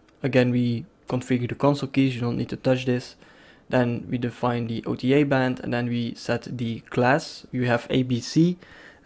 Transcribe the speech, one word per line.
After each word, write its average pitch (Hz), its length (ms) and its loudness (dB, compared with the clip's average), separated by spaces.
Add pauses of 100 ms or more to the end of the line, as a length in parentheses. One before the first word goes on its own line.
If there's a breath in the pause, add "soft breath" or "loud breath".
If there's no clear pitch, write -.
(220)
again, 127 300 4
we 120 340 0 (240)
configure 123 400 -2
the 117 60 -6
console 139 340 0
keys. 135 240 2
You 117 80 -6
don't 120 160 -2
need 123 120 -4
to - 80 -8
touch 127 280 0
this. 123 300 -2 (540 soft breath)
Then 120 380 0
we 123 120 -4
define 120 480 -2
the 113 180 -6
O - 80 -2
T 123 220 0
A 147 80 6
band, 131 380 2
and 120 120 -4
then 120 140 0
we 120 260 -2
set - 300 -4
the 117 380 -6 (100)
class. 131 600 0
You 123 140 -2
have 120 240 0
A, 131 140 2
B, 123 180 -2
C. 175 380 2 (460 loud breath)